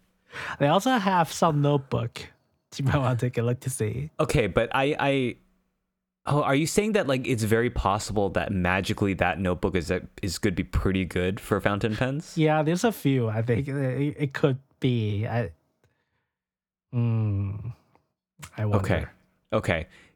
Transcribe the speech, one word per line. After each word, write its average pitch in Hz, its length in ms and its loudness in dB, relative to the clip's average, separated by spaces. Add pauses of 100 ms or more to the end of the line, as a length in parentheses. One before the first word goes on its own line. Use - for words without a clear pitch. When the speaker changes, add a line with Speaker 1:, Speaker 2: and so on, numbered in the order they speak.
(600)
Speaker 1:
They 143 80 4
also 190 240 4
have 190 400 2
some 156 300 2
notebook. 135 600 0 (560)
You 139 80 -2
might 135 120 2
wanna 127 200 0
take 123 220 -4
a - 20 0
look 120 200 0
to - 100 -6
see. 117 480 -4
Speaker 2:
Okay, 147 260 0
but 113 300 0
I, 139 240 0
I, 135 360 0 (920)
oh, 143 160 2
are 139 140 2
you 151 120 2
saying 208 260 0
that, 202 140 2
like, 135 200 0
it's 113 160 0
very 113 260 2
possible 101 600 0
that 90 220 -2
magically 95 640 2
that 87 240 0
notebook 90 360 0
is, 85 160 0 (300)
is 87 160 -4
gonna 98 180 0
be 90 80 0
pretty 95 400 0
good 90 360 -2
for 104 200 0
fountain 104 380 0
pens? 135 400 -4
Speaker 1:
Yeah, 156 260 4
there's 170 220 0
a 220 80 2
few. 131 340 0
I 110 140 -2
think 120 260 0
it, 139 500 -2
it 143 160 -4
could 135 240 2 (220)
be. 110 480 0
I, 113 240 -2 (1400)
mm, 107 800 -2 (840)
I 107 80 -2
wonder. 101 200 2
Speaker 2:
Okay. 82 200 0 (460)
Okay. 98 360 0 (280)